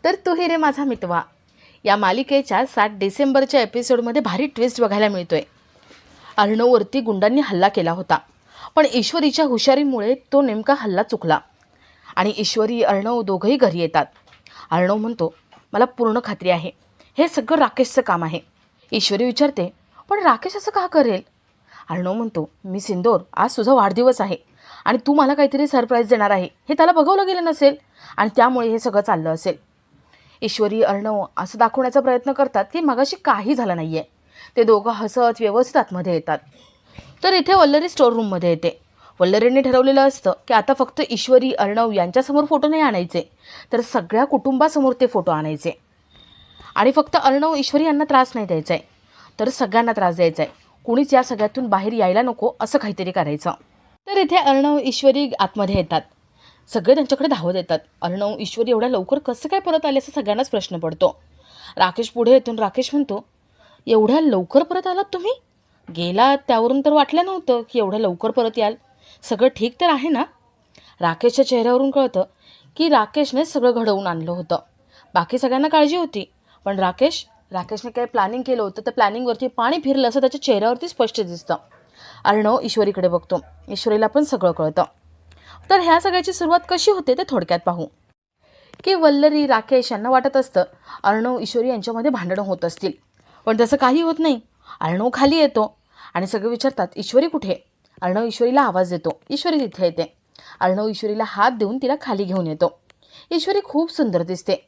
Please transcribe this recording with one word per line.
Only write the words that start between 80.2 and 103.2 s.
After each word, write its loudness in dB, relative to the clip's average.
चेहऱ्यावरती 0
स्पष्ट -4
दिसतं. -6
अर्णव 2
ईश्वरीकडे 0
बघतो, -2
ईश्वरीला 0
पण 0
सगळं 0
कळतं. -2
तर 4
ह्या 4
सगळ्याची -2
सुरुवात 2
कशी 2
होते 0
ते -2
थोडक्यात -2
पाहू, -4
की 2
वल्लरी, 4
राकेश 2
यांना -4
वाटत 2
असतं 0
अर्णव, 0
ईश्वरी -2
यांच्यामध्ये -2
भांडणं -4
होत -4
असतील, -6
पण 0
तसं 2
काही 2
होत -2
नाही. 0
अर्णव -2
खाली 2
येतो 0
आणि -4
सगळे -4
विचारतात, -4
"ईश्वरी 0
कुठे?" -4
अर्णव -2
ईश्वरीला 0
आवाज 0
देतो, -6
ईश्वरी -2
तिथे -2
येते. -4
अर्णव 0
ईश्वरीला -4
हात 0
देऊन -4
तिला -2
खाली -4
घेऊन -2
येतो. -2